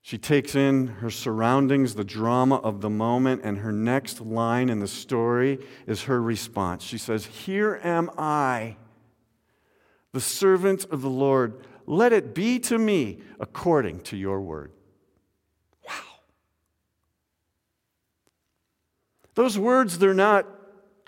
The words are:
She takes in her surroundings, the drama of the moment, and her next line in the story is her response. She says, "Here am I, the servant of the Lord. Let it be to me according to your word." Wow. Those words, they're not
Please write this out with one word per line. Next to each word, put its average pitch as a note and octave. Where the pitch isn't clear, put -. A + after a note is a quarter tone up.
She -
takes C#3
in C3+
her A2
surroundings, B2+
the G#2
drama A#2
of G2+
the G#2+
moment, A#2+
and G2+
her G#2+
next A#2
line A#2
in G#2+
the G2
story A#2+
is G#2+
her B2
response. G#2
She -
says, A2
"Here G3+
am E3+
I, C3
the C3
servant F#3+
of C#3+
the C3+
Lord. C3
Let A3+
it B2+
be A#3
to A#3
me F#3
according A#2
to -
your F#2+
word." D#2
Wow. -
Those A3
words, G#3
they're F#3+
not G3